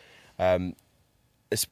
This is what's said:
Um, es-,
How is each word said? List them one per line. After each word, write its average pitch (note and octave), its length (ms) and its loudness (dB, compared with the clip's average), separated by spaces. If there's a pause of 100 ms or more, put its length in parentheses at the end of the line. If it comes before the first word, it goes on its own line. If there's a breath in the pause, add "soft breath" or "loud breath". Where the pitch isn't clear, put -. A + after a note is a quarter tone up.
(400 loud breath)
Um, F2+ 340 2 (800)
es-, - 200 -4